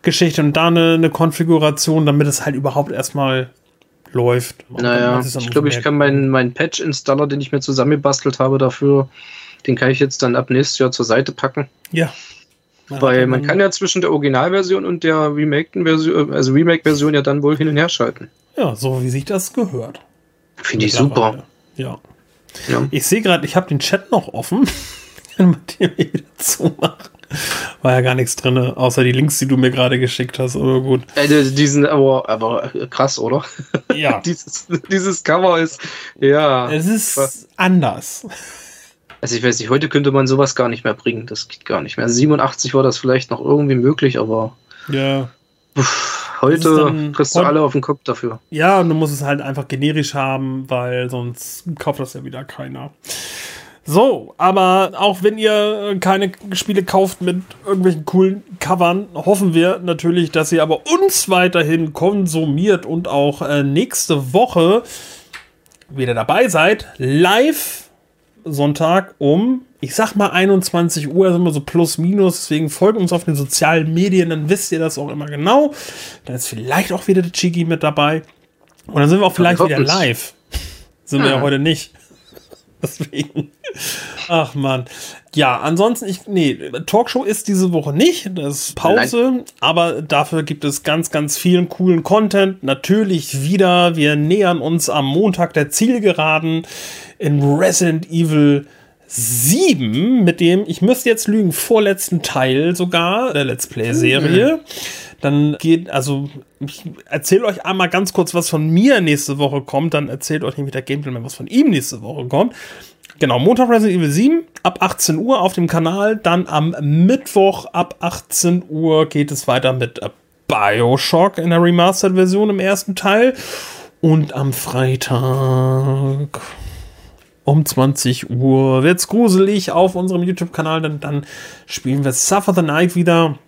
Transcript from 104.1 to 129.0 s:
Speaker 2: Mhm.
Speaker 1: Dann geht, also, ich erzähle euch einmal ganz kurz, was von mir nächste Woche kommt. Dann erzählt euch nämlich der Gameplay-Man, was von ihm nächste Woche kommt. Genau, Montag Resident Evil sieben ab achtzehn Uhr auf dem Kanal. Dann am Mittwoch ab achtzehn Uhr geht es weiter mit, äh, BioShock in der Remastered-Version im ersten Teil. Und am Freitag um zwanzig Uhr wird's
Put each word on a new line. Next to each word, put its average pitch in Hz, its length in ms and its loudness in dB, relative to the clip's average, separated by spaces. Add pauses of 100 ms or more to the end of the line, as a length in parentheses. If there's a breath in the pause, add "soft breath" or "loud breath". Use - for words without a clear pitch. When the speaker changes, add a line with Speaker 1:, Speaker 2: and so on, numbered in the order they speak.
Speaker 2:
Mhm. 311 40 -8 (600 loud breath)
Speaker 1:
Dann 147 400 2
geht, 165 300 2
also, 139 380 -4 (320)
ich - 220 -12 (260)
erzähle 185 380 0
euch 190 180 -4
einmal 185 240 0
ganz 185 240 -2
kurz, 180 220 -2
was 175 140 0
von 156 220 0
mir 220 300 6
nächste 147 380 0
Woche 139 220 0
kommt. 147 340 -2
Dann 147 140 -2
erzählt 147 340 -6
euch 139 140 -6
nämlich 139 160 -8
der 135 100 -6
Gameplay-Man, 135 420 -8
was 135 100 -14
von - 120 -14
ihm 269 240 2
nächste 127 320 -2
Woche 123 240 -10
kommt. 165 280 0 (640 loud breath)
Genau, 123 180 2
Montag 233 320 4
Resident 214 300 4
Evil 151 100 2
sieben 277 320 4 (220)
ab - 180 -2
achtzehn - 360 0
Uhr 240 220 2
auf 180 120 2
dem 170 160 0
Kanal. 190 480 0
Dann 175 320 0
am 156 320 -2
Mittwoch 190 840 2
ab - 340 -4
achtzehn 175 680 -2
Uhr 156 400 2
geht 147 220 -2
es 139 160 -6
weiter 127 260 2
mit, 127 300 -4
äh, - 60 -8 (400)
BioShock 123 920 2
in 165 120 -2
der 170 120 4
Remastered-Version 185 880 2
im 202 80 -2
ersten 190 380 -2
Teil. 226 380 2 (640 loud breath)
Und 156 340 2
am 135 180 -2
Freitag 131 1900 -2 (1040 loud breath)
um 147 200 4
zwanzig 131 640 -2
Uhr 131 520 2
wird's 175 260 2